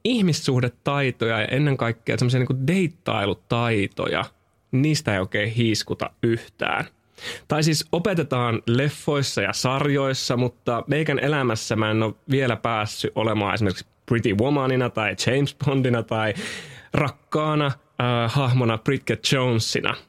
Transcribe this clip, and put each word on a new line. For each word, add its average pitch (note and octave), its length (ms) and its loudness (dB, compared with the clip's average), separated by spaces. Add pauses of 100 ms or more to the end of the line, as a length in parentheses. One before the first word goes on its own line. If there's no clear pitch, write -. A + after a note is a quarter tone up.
ihmissuhdetaitoja C#3 1400 0
ja G#2+ 40 0
ennen C3+ 320 2
kaikkea A#2 420 -2
semmoisia B2 220 2
niinku C3 260 0
deittailutaitoja, A2+ 1600 0 (480)
niistä C#3+ 420 2
ei F#2+ 60 0
oikein G#2 300 -2
hiiskuta A2+ 600 -2 (120)
yhtään. - 640 -2 (640)
Tai D3+ 140 2
siis D#3 300 0
opetetaan C3+ 720 0
leffoissa C#3 760 0
ja F#2+ 100 0
sarjoissa, C3+ 840 0
mutta A#2+ 500 -2
meikän D3 320 0
elämässä B2 580 0
mä A2 140 2
en A2 120 0
ole A2 120 -2 (160)
vielä C3 260 2
päässyt G#2+ 580 -4
olemaan G#2+ 400 0
esimerkiksi G#2 320 -2 (200)
Pretty A2+ 280 2
Womanina C3 560 0
tai G#2 260 -2 (100)
James C#3 380 0
Bondina B2+ 380 2
tai A2 320 -2 (600)
rakkaana, D3+ 720 -2
äh, A#2+ 640 -2
hahmona B2 460 2
Bridget C3+ 540 -2
Jonesina. B2 640 0 (140)